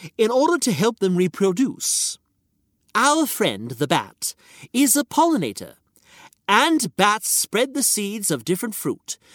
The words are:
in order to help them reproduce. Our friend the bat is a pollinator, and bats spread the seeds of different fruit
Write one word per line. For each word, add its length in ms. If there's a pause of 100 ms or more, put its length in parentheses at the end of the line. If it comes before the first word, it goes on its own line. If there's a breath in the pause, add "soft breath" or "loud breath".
(180 loud breath)
in 120
order 300
to 120
help 280
them 160
reproduce. 1040 (760)
Our 320
friend 460
the 160
bat 480 (380 loud breath)
is 220
a 80
pollinator, 720 (720 loud breath)
and 480
bats 340
spread 440
the 80
seeds 480
of 160
different 300
fruit 420 (180 loud breath)